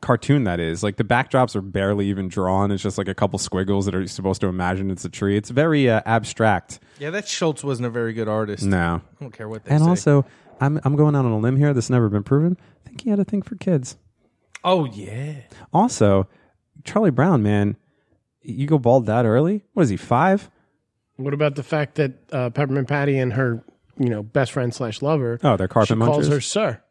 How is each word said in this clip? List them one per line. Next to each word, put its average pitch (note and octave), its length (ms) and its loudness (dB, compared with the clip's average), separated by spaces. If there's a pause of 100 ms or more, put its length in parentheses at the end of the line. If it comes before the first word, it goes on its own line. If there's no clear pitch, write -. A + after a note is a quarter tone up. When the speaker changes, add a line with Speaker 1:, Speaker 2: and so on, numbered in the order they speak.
Speaker 1:
cartoon C#3 420 2
that F2 160 -2
is. E2+ 240 -4
Like, G#2 140 -2
the G2+ 60 0
backdrops B2 520 0
are G#2 60 -2
barely G2 460 0
even G2 200 -2
drawn. F#2+ 440 0
It's G2 120 -4
just, G2+ 140 -4
like, G2 100 -4
a G2 80 -6
couple G2+ 240 0
squiggles F#2+ 460 -2
that G2 100 -2
are F#2+ 120 -2
supposed F#2+ 340 -4
to G2+ 60 0
imagine F#2 440 -2
it's F#2 140 -10
a F2+ 40 -8
tree. G2+ 280 -2
It's G#2+ 120 -6
very, C#3+ 400 2
uh, A2 160 2
abstract. A2 760 -2 (200)
Speaker 2:
Yeah, C#3+ 120 -10
that G3+ 160 -8
Schultz - 360 -4
wasn't B2 240 -4
a - 20 -4
very A2+ 240 -4
good A2 140 -4
artist. G#2+ 360 -2
Speaker 1:
No. F2 380 2 (180)
Speaker 2:
I - 40 -14
don't C3 80 -16
care A2 180 -14
what A2 160 -14
they A#2+ 60 -2
Speaker 1:
And D3+ 120 4
Speaker 2:
say. E3 60 4
Speaker 1:
also, D3+ 360 4 (340)
I'm, D3 240 0
I'm C#3 120 0
going D3 200 4
out C3+ 100 2
on A#2 60 2
a G#2+ 80 0
limb B2 180 0
here. D3 160 4
This B2 120 0
has - 40 -12
never A#2+ 200 4
been G2+ 140 0
proven. D#3+ 340 2 (280)
I - 40 -20
think - 120 -20
he C4 80 -4
had G3+ 100 2
a F#3+ 60 0
thing G3 160 -4
for - 140 -12
kids. D#3 420 -2 (680)
Speaker 2:
Oh, F3+ 220 2
yeah. A2+ 500 -10 (380)
Speaker 1:
Also, G#2 540 4 (560)
Charlie G#3 280 2
Brown, D3 320 4
man, G#2 340 2 (640)
you C3+ 260 -6
go D#3 100 2
bald B2 280 4
that A2+ 200 2
early? D3+ 380 2 (100)
What F#3 100 2
is C3 60 2
he, F#2+ 80 -2
five? F3+ 520 0 (680)
Speaker 3:
What C#3 160 -6
about C#3+ 220 0
the - 80 -8
fact D3+ 320 -4
that, C#3 180 -2 (180)
uh, B2 180 -2
Peppermint C3+ 380 -2
Patty C#3+ 300 0
and B2+ 160 0
her, A#2+ 300 -2 (340)
you B2 120 0
know, G#2+ 140 -4
best A#2+ 280 -2
friend B2 220 -4
slash A2+ 280 -8
lover, C#3 420 -2
Speaker 1:
Oh, B2+ 140 4
they're F#2 100 -2
carpet A2 300 2
Speaker 3:
she A2 60 2
calls D3 240 2
Speaker 1:
munchers? D3 40 2
Speaker 3:
her C#3+ 100 0
sir? E3+ 500 -2